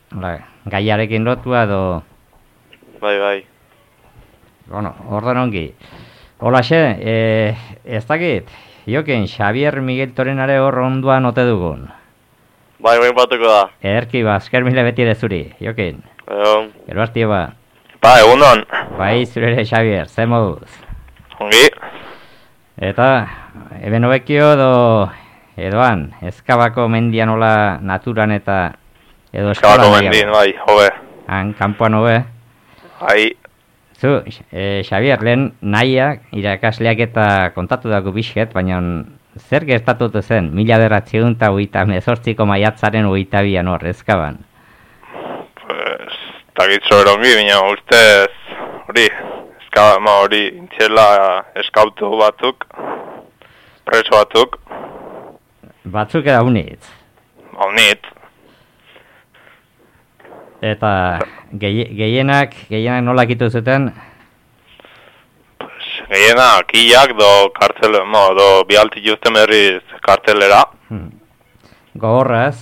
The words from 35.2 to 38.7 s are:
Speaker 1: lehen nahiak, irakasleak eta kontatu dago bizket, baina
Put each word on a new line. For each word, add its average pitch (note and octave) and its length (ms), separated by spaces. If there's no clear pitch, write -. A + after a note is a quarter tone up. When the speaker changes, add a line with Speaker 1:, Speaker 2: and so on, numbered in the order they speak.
Speaker 1:
lehen A#2+ 360
nahiak, B2+ 720
irakasleak A2 760
eta G#2 480
kontatu A2+ 400
dago G2 240
bizket, A2 400
baina F#2 240